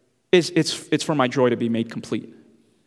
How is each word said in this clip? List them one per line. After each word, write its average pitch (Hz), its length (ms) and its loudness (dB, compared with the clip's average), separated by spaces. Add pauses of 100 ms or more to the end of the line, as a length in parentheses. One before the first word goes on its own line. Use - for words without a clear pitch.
(320)
is, 175 240 4
it's, - 360 -2
it's 151 120 0
for 165 100 -2
my 135 140 2
joy 127 220 2
to 117 80 0
be 117 120 -2
made 113 220 -4
complete." - 420 -10 (540)